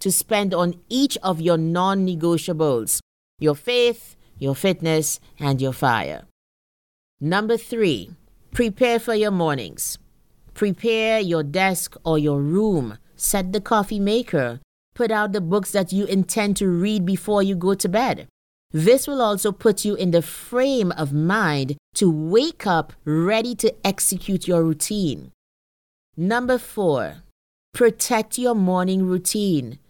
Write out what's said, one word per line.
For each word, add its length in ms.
to 120
spend 420
on 240
each 340
of 180
your 160
non-negotiables, 1400
your 160
faith, 580
your 160
fitness, 680
and 220
your 120
fire. 520
Number 360
three, 540
prepare 460
for 160
your 160
mornings. 680
Prepare 680
your 220
desk 600
or 140
your 220
room. 580
Set 360
the 80
coffee 400
maker. 600
Put 160
out 220
the 80
books 320
that 200
you 120
intend 540
to 100
read 360
before 380
you 120
go 200
to 140
bed. 400
This 360
will 120
also 320
put 320
you 100
in 160
the 120
frame 680
of 200
mind 640
to 160
wake 560
up 260
ready 520
to 180
execute 640
your 160
routine. 680
Number 420
four, 640
protect 680
your 160
morning 520
routine. 720